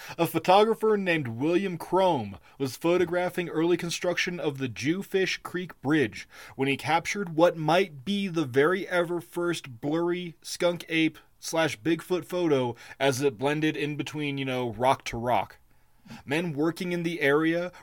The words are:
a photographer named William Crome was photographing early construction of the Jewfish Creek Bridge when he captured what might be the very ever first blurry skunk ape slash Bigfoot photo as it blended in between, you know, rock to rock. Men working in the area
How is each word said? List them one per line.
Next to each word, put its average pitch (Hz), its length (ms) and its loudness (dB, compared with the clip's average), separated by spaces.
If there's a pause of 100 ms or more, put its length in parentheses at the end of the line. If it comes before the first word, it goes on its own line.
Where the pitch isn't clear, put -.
(180)
a 170 100 2
photographer 208 720 4
named 165 300 0
William 165 500 -2
Crome 156 600 0 (200)
was 135 180 -4
photographing 175 760 0
early 170 280 2
construction 175 640 -4
of 143 180 -2
the 131 100 -2
Jewfish 170 760 -2
Creek - 380 -8
Bridge 135 460 0 (280)
when 135 120 -2
he 135 100 0
captured 165 580 -2
what 165 220 6
might 156 480 2
be 196 220 -2
the 165 180 -2
very 151 420 2
ever 175 340 0
first 165 600 -6
blurry 170 600 -2
skunk 175 480 -2
ape 160 300 0 (200)
slash 156 400 0
Bigfoot 165 460 0
photo 143 500 2 (240)
as 135 220 2
it 139 160 2
blended 151 400 0
in 151 200 -4
between, 147 420 -6
you 135 60 -4
know, 127 260 -2
rock 123 340 2
to - 120 -8
rock. 117 400 -2 (680)
Men 160 280 -2
working 165 380 -2
in 175 120 -2
the 170 180 -4
area 160 500 2 (120)